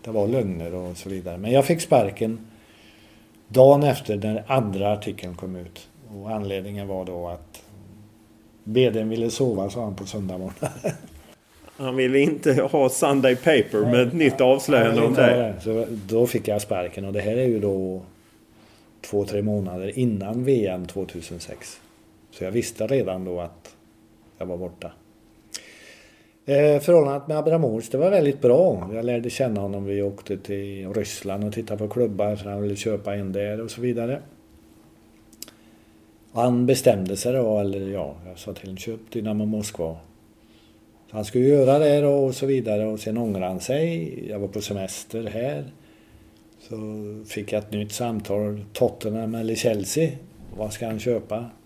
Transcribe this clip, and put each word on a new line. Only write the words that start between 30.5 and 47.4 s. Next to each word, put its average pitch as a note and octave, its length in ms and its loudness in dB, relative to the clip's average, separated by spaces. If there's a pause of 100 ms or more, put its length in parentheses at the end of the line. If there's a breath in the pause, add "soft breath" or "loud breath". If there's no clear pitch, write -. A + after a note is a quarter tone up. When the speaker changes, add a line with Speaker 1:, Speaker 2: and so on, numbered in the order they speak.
Speaker 1:
Ryssland G2+ 500 -4
och G#2 100 -4
tittade A2 240 -6
på G#2 100 -4
klubbar G#2+ 480 0
för G2+ 140 -10
han G2+ 120 -6
ville G2+ 140 -2
köpa G2+ 400 -4
en G2 160 -6
där G#2 300 -4
och A2+ 100 -10
så A#2+ 100 -12
vidare. B2 400 -2 (2000 soft breath)
Och A2+ 100 -2
han B2 240 2
bestämde G#2 520 4
sig B2 160 -2
då, A2 260 2
eller G2 320 -4
ja, D2+ 240 -6 (120)
jag F2+ 120 -18
sa G2 140 -12
till - 140 -16
honom, F#2+ 100 -12
"Köp A2 220 -10 (120)
Dynamo G#2+ 340 -4
Moskva." G#2 520 -6 (1120 soft breath)
Så - 60 -18
han G#2+ 100 -4
skulle B2 200 2
göra C#3 340 6
det D3 220 6
då C#3+ 120 4
och C3+ 220 2
så C3+ 100 -4
vidare. A2 400 0
Och G#2+ 140 -4
sen A2 180 -4
ångrade G2+ 280 -2
han F#2 140 -4
sig. E3 540 -2 (160)
Jag G#2 100 -8
var G2+ 80 -4
på G2+ 140 -6
semester G2+ 640 -8 (100)
här. C#3 300 -4 (960 soft breath)
Så - 160 -14 (520)
fick G#2 260 -8